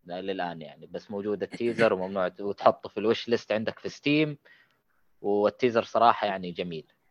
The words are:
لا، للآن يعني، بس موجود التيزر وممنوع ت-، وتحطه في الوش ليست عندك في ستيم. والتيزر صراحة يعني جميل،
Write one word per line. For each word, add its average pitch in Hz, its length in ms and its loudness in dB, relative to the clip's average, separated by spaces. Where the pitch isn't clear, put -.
لا، 90 180 -10
للآن 87 400 -4
يعني، 76 240 -16
بس 87 240 -12
موجود 101 320 -4
التيزر 113 500 2
وممنوع 95 360 -2
ت-، - 120 -8
وتحطه - 480 2
في - 120 -6
الوش - 280 0
ليست 117 240 0
عندك 107 260 -2
في 98 100 -10
ستيم. 147 500 0
والتيزر 104 640 2
صراحة 113 440 4
يعني 92 260 -4
جميل، 85 400 -8